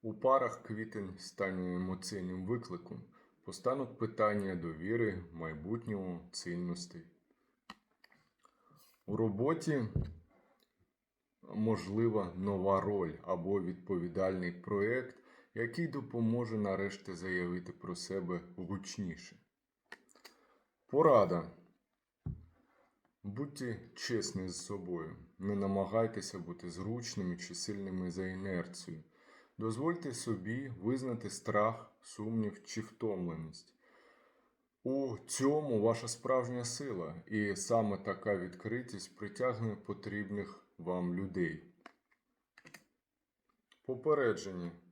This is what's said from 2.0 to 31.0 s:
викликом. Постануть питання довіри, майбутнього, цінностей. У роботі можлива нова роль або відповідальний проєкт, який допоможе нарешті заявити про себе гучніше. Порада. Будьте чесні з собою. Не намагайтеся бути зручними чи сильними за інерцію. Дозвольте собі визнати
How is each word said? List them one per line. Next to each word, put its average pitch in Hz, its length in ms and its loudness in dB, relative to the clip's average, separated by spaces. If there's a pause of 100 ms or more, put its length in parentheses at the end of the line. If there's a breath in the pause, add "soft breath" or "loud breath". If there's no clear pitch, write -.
викликом. 95 560 -4 (420 soft breath)
Постануть 127 540 -4
питання 104 560 2
довіри, 90 800 0
майбутнього, 90 880 -4 (100)
цінностей. 175 720 -6 (2000 soft breath)
У 101 100 -2
роботі 127 680 2 (1700 soft breath)
можлива 104 840 2
нова 95 440 4
роль 92 320 2 (100)
або 92 400 2
відповідальний 90 920 0
проєкт, 104 640 0 (380 loud breath)
який 117 340 -2
допоможе 117 720 0
нарешті 98 540 0
заявити 90 600 -2
про 87 240 -6
себе 90 440 -2 (160)
гучніше. 92 800 -6 (1500 loud breath)
Порада. 107 640 8 (1700 soft breath)
Будьте 120 560 -4 (140)
чесні 98 540 0
з 87 80 -6
собою. 87 600 -4 (220)
Не 101 180 0
намагайтеся 98 840 2
бути 87 320 -8
зручними 95 680 -2
чи - 180 -10
сильними 92 560 -4
за 92 160 -2
інерцію. 92 760 -4 (560 loud breath)
Дозвольте 127 560 0
собі 117 680 -2
визнати 120 500 0